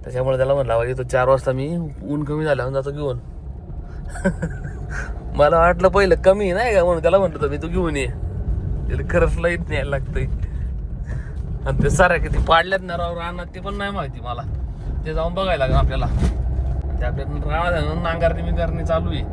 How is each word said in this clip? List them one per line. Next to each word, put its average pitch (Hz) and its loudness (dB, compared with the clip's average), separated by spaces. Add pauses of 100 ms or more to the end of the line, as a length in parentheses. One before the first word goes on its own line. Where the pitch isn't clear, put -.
त्याच्यामुळे 127 0
त्याला 131 4
म्हणलं, 127 2
"बाबा, 117 4
येतो 127 -2
चार 127 2
वाजता 131 4
मी, 139 -2 (260)
ऊन 147 -2
कमी 151 -2
झाल्यावर 131 2
जातो 135 -2
घेऊन." 143 -4 (880)
<laughs> - -6
मला 151 6
वाटलं 175 6
पहिलं 190 6
कमी 190 4
नाही 220 0
का, 180 6
म्हणून 175 2
त्याला 170 6
म्हणतो 151 0
मी, 143 -2
"तू 156 -6
घेऊन 170 0
ये." 131 0 (840)
त्याला - -2
खरंच 165 4
लईच 170 0
न्यायला 143 -2
लागतंय. 135 -2 (1400)
आणि 131 0
ते - 4
साऱ्या 180 6
किती 156 0
पाडल्यात 175 4
ना 175 -6
राव 170 -4
रानात, 175 -8
ते 190 -10
पण 196 -6
नाही 202 -4
माहिती 165 -6
मला, 120 -8 (640)
ते 156 -6
जाऊन 165 0
बघायला 175 2
लागेल 139 4
आपल्याला. 131 4 (920)
ते 123 0
आपल्या - -2 (320)
रानात 175 0
आहे 156 0
ना, 170 -2
नांगरणी 165 0
बिंगरणी 165 -2
चालू 170 0
आहे. 147 -2 (100)